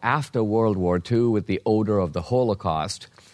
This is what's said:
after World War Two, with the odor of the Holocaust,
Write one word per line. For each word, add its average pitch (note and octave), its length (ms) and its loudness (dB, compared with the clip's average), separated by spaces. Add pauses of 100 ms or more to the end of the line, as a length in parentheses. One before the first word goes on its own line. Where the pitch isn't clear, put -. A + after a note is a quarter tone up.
after B2+ 400 0
World G#2+ 320 2
War F2+ 240 2
Two, A#2 320 2
with G#2+ 160 0
the F#2+ 180 -2
odor G#2+ 340 2
of F2 120 -2
the E2+ 100 -4
Holocaust, G2 840 -2 (260)